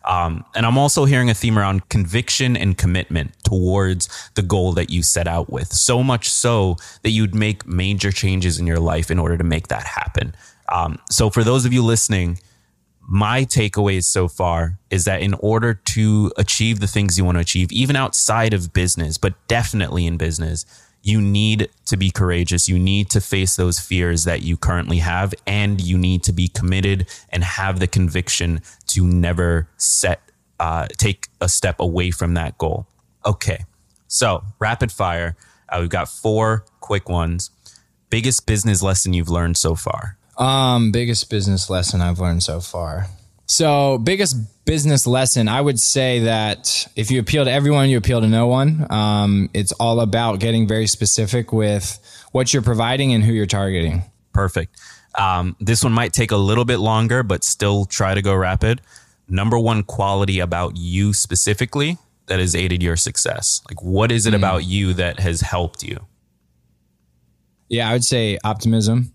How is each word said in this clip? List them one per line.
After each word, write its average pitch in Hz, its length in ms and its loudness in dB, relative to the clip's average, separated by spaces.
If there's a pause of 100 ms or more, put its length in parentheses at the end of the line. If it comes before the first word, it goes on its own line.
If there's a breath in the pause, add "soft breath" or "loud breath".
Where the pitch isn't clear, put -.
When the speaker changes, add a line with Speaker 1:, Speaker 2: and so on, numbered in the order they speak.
Speaker 1:
Um, 85 340 -2 (120)
and 113 100 0
I'm 120 120 4
also 143 280 2
hearing 127 240 4
a 110 60 2
theme 110 240 0
around 98 300 0
conviction 120 680 0
and 92 180 2
commitment 87 560 -2 (120)
towards 92 640 0 (240 loud breath)
the - 80 -2
goal 92 320 0
that 85 160 -2
you 85 140 -2
set 85 240 0
out 85 240 -4
with. 64 200 -6
So 123 300 0
much 127 300 0
so 101 460 2 (260 loud breath)
that 110 80 2
you'd 110 240 2
make 107 320 -2
major 92 440 0
changes 92 460 0
in 87 80 -2
your 85 140 2
life 82 320 0
in 85 80 2
order 82 180 0
to 85 60 0
make 82 240 -2
that - 160 -6
happen. - 500 -6 (360 loud breath)
Um, 82 280 -2 (140)
so 110 180 2
for 117 140 2
those 123 220 2
of 123 80 2
you 123 100 4
listening, 95 560 0 (680 soft breath)
my 107 380 2
takeaways 101 600 0
so 92 220 0
far 85 520 -2 (100)
is 92 160 0
that 95 160 -2
in 98 140 0
order 113 380 0
to 107 640 0
achieve 110 420 0
the 101 80 -2
things 98 300 0
you 92 80 2
want 87 100 2
to 85 60 2
achieve, 87 300 0
even 131 240 0
outside 113 580 0
of 87 200 -4
business, 82 440 0
but 92 160 -2 (140)
definitely 92 600 0
in 82 100 -2
business, 80 480 -4 (380 soft breath)
you 107 160 2
need 104 480 2 (200)
to 107 100 0
be 92 140 2
courageous. 87 580 0
You 92 80 2
need 95 320 2
to 107 100 2
face 95 360 0
those 90 240 0
fears 87 460 0
that 85 180 -2
you 85 120 0
currently 87 440 0
have, 90 340 0 (140)
and 101 340 0
you 90 160 0
need 90 260 2
to - 80 0
be 90 160 0
committed 92 600 0 (220 loud breath)
and 90 140 -2
have 95 360 -4
the 92 80 0
conviction 85 720 -2 (260 loud breath)
to 92 200 2
never 87 600 2 (100)
set, - 440 -2 (380)
uh, 82 260 -2 (140)
take - 280 -2 (140)
a 87 80 -2
step - 300 -2
away 87 320 -2
from 87 240 -2
that 82 240 -6
goal. - 260 -4 (400)
Okay, - 400 -2 (420)
so 101 360 0 (160)
rapid 113 320 -2
fire. 85 440 -4 (340 soft breath)
Uh, 87 120 -4
we've 85 80 -2
got 87 180 -4
four 110 580 0 (160)
quick - 280 -4
ones. 85 400 -2 (600 loud breath)
Biggest 117 340 -2
business 104 380 2
lesson 92 300 0
you've 85 160 -2
learned 85 280 0
so 82 160 0
far? - 440 -8 (200)
Speaker 2:
Um, 127 540 2
biggest 117 400 -2
business 98 380 0
lesson 92 320 0
I've 87 180 0
learned 87 240 0
so 78 160 -4
far. 87 480 -8 (400)
So 143 500 2
biggest 170 400 0 (280)
business 151 400 2
lesson, 127 440 2
I 120 100 0
would 143 200 2
say 127 400 2
that 110 760 0
if 107 160 -2
you 127 80 2
appeal 143 240 0
to 131 80 2
everyone, 143 380 4
you 131 80 4
appeal 117 240 2
to 110 60 4
no 113 200 4
one. 143 420 2
Um, 104 640 2
it's 98 200 -2
all 117 260 2
about 113 400 0
getting 113 280 2
very 110 200 0
specific 110 640 -2
with 104 480 -2 (320 loud breath)
what 127 220 0
you're 135 80 2
providing 120 520 0
and 110 100 4
who 113 100 4
you're 107 120 2
targeting. 90 580 0 (280)
Speaker 1:
Perfect. 95 480 -2 (400 loud breath)
Um, 90 400 0
this 110 240 0
one 123 100 2
might 113 200 0
take 113 180 0
a 107 60 2
little 104 280 2
bit 120 140 0
longer, 113 440 2
but 98 200 -2
still 101 420 0
try 95 300 -2
to 98 60 0
go 98 120 2
rapid. 95 480 2 (460 loud breath)
Number 104 320 0
one 113 240 2
quality 98 560 -2
about 87 380 -2
you 90 360 0
specifically 127 840 -2 (300)
that 92 120 0
has 92 160 2
aided 90 260 0
your 85 140 0
success. - 720 -4
Like, - 140 -14
what 98 300 2
is 113 120 2
it 113 60 2
Speaker 2:
Hmm. 107 60 4
Speaker 1:
about 95 260 2
you 92 300 0
that 87 260 -2
has 85 220 0
helped - 420 -4
you? - 160 -10 (1700)
Speaker 2:
Yeah, 117 220 -2
I 113 40 2
would 120 120 0
say 110 400 0
optimism. 113 680 2